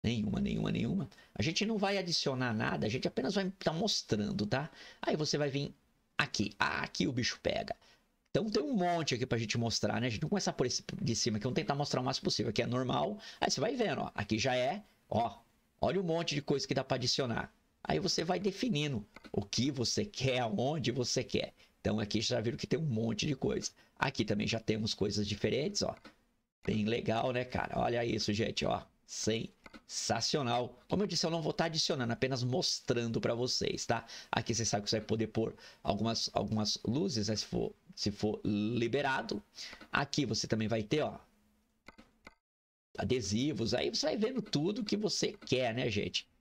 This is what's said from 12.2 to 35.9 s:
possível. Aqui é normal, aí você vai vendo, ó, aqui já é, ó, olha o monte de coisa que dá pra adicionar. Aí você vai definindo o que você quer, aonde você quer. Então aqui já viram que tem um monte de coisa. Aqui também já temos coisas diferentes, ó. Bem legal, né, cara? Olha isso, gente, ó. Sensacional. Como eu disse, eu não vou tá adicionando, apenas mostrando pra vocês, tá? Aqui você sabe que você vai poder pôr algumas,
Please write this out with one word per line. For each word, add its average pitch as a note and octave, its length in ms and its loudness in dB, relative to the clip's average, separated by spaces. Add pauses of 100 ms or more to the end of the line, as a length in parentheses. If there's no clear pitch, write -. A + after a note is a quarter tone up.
possível. - 240 0
Aqui A2 120 0
é A#2 60 2
normal, C3 520 0 (200)
aí - 120 2
você - 80 -2
vai A#3 160 0
vendo, F#3+ 260 0
ó, - 140 -6
aqui G#2+ 240 0
já B2+ 160 2
é, B2+ 280 -2 (260)
ó, A2+ 280 0 (440)
olha D3 180 2
o G3 40 -2
monte E3 300 0
de D3 80 0
coisa C#3+ 260 0
que - 60 0
dá C3+ 100 2
pra - 120 0
adicionar. B2 580 0 (300)
Aí D3+ 160 2
você E3+ 240 0
vai F3+ 160 0
definindo D3+ 680 0 (260)
o - 100 0
que B2 300 0
você A#2 340 0
quer, B2+ 340 0
aonde B2 520 0
você B2+ 320 0
quer. - 300 -2 (260)
Então G#2+ 200 0
aqui G#2+ 220 0
já A#2+ 180 0
viram A2+ 180 -2
que - 100 -6
tem B2+ 120 0
um D#3+ 60 -2
monte A2+ 400 0
de D3+ 100 0
coisa. - 360 -2 (260)
Aqui B2+ 260 0
também G#2+ 240 0
já A2+ 120 0
temos G#2+ 340 0
coisas G2+ 340 0
diferentes, A2+ 540 0
ó. - 140 -2 (680)
Bem G#2+ 200 2
legal, A#2 460 0
né, B2 120 0
cara? - 360 -2
Olha A#2+ 260 2
isso, A2 280 0
gente, G2+ 320 0
ó. - 180 0 (220)
Sensacional. - 1800 -2
Como F3+ 160 2
eu G3+ 40 0
disse, E3+ 180 0
eu D#3+ 60 2
não E3 100 0
vou D#3 120 0
tá E3 120 0
adicionando, D#3 480 0
apenas B2+ 300 0
mostrando A#2+ 760 0
pra A#2 140 2
vocês, - 520 0
tá? - 200 0 (260)
Aqui A#2 220 0
você A2 100 0
sabe G#2+ 200 0
que - 60 -6
você A2 100 2
vai - 80 -8
poder A2 200 0
pôr A2+ 280 -2 (280)
algumas, A2 500 0